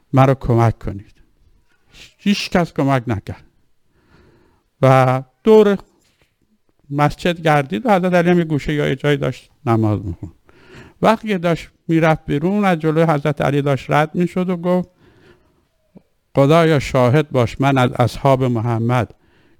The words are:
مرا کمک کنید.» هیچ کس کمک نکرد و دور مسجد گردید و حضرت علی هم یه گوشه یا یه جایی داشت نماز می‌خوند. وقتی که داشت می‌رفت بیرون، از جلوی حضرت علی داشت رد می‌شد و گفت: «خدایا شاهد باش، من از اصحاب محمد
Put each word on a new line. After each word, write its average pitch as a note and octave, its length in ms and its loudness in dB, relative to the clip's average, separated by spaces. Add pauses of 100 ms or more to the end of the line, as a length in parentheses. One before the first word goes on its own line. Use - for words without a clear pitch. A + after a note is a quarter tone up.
(140)
مرا C3+ 200 4
کمک A#2 460 0
کنید.» G2 360 -14 (1000)
هیچ - 320 -2
کس F3 240 -2
کمک C3+ 340 0
نکرد - 360 -8 (1400)
و C3 420 4 (200)
دور G#3+ 340 4 (1120)
مسجد D3 520 -2
گردید D3+ 440 -2
و G#3+ 100 2
حضرت F3+ 180 0
علی F3 160 2
هم F3 80 4
یه E3+ 60 2
گوشه D#3 300 -4
یا D3 140 -2
یه D3 80 -2
جایی C#3+ 220 -2
داشت C3+ 340 -8 (140)
نماز G#2+ 400 0
می‌خوند. E2+ 260 -12 (680)
وقتی A3 260 0
که G#3 100 -2
داشت E3+ 320 -4 (180)
می‌رفت D#3+ 380 0
بیرون، F3+ 400 -2
از F3+ 140 0
جلوی D#3 240 0
حضرت D3+ 380 -2
علی C#3+ 200 0
داشت C#3 300 -4
رد D3 240 -2
می‌شد F3+ 340 -4
و F#3 80 -4
گفت: F3+ 320 -2 (1500)
«خدایا D#3 440 4
شاهد C3 500 2
باش، B2 320 -2
من C#3 160 0
از B2 140 2
اصحاب C3 520 0
محمد A#2 720 -2 (460)